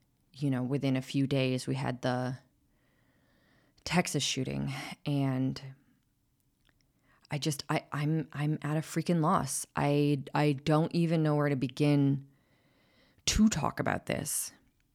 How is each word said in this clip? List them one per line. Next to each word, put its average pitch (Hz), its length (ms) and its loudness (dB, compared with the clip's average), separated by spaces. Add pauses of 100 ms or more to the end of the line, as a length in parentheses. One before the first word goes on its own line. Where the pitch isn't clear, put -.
(320)
you 139 180 -2
know, 127 120 0
within 131 340 0
a 131 60 -2
few 139 240 0
days, 131 400 0
we 135 100 -2
had 123 260 -4
the 127 340 -2 (1500)
Texas 160 380 0
shooting, 139 520 -4 (320)
and 135 540 0 (1700)
I 151 80 -4
just, 147 300 -4
I, 156 140 0 (100)
I'm, 151 400 0
I'm 147 300 -2
at 151 140 -2
a 160 40 -2
freaking 170 400 0
loss. 156 540 0
I, 143 460 2 (140)
I 147 180 4 (120)
don't 156 300 2
even 165 280 2
know 151 120 2
where 147 140 2
to 143 80 0
begin 139 680 2 (1040)
to 214 220 6
talk 147 320 -2
about - 260 -2
this, - 460 -4 (420)